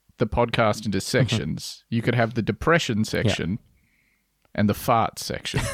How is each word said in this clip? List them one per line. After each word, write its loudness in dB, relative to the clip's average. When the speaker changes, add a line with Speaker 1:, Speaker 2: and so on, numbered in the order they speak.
Speaker 1:
the 2
podcast 0
into -2
Speaker 2:
Mm-hmm. 0
Speaker 1:
sections, -2
you 0
could 0
have 2
the 0
depression 0
Speaker 2:
Yeah. 2
Speaker 1:
section 0
and 2
the 2
fart 0
section. -4